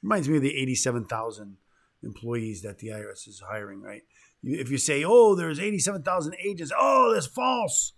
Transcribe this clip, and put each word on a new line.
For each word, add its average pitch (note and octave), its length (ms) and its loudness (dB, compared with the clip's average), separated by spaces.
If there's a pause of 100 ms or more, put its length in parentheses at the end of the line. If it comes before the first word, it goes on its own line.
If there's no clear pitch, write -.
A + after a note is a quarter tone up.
Reminds F#3 260 0
me D#3 80 4
of C#3+ 60 2
the C#3 180 0
eighty-seven B2 440 -2
thousand G#2+ 540 -8 (440)
employees A2+ 600 -8
that G2+ 180 -12
the A2 120 -10
I G#2+ 80 -10
R G#2 120 -12
S - 160 -18
is G2+ 200 -20
hiring, G2+ 320 -10
right? G2+ 220 -16 (400)
You, C3+ 160 -4
if B2 140 -6
you C#3 40 -2
say, C#3+ 280 0
"Oh, G#3+ 320 8
there's D#3+ 240 -2
eighty-seven G3 420 -2
thousand F3 320 -2 (100)
agents," E3+ 320 -4
"Oh, C4 380 6
that's D#3+ 140 -2
false. B3 680 0